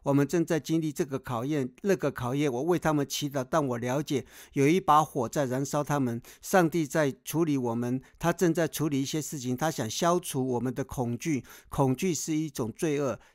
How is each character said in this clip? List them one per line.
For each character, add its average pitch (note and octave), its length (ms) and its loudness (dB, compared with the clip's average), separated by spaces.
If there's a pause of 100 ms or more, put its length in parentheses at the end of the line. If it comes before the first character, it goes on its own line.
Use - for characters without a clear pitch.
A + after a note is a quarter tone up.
，“我 C#3+ 80 2
们 C#3+ 160 4
正 E3+ 160 2
在 D#3 160 0
经 D#3+ 200 0
历 D#3 120 -2
这 E3+ 120 -2
个 C3+ 140 -4
考 B2 260 -4
验， C#3 280 -2 (100)
那 G3 140 2
个 C#3+ 160 -2
考 B2 220 -4
验。” C#3+ 180 2
我 A#2+ 100 -2
为 E3+ 160 2
他 D#3 140 0
们 D3 160 2
祈 - 200 -4
祷， C3+ 140 -4
但 D3 240 0
我 B2 120 -2
了 B2 240 -2
解 C3+ 220 -2 (280)
有 C#3 160 4
一 E3+ 100 6
把 D#3 240 6
火 C3+ 260 -2
在 C#3+ 180 0
燃 B2+ 180 -2
烧 D3 180 -2
他 D3 160 0
们， A#2+ 220 0 (200)
上 F3+ 280 4
帝 D#3+ 180 0
在 D3 380 0
处 D#3+ 200 0
理 D3 120 2
我 A#2+ 180 0
们， B2 260 -2 (180)
他 E3+ 140 2
正 E3+ 200 2
在 D#3+ 160 2
处 D3+ 200 -2
理 C#3 140 0
一 - 20 -2
些 D#3 160 -4
事 D3 180 -8
情， B2 180 -4
他 D#3 140 0
想 B2+ 180 -4
消 F3 320 2
除 C3 260 -4
我 B2 140 -2
们 B2+ 120 -2
的 C3 120 -4
恐 A#2+ 320 -4
惧。 C3+ 280 -4 (260)
恐 C3 260 2
惧 F#3 180 0
是 D#3 220 -4
一 D#3 120 -2
种 B2+ 240 -6
罪 D3+ 280 -2
恶， B2+ 180 -2 (160)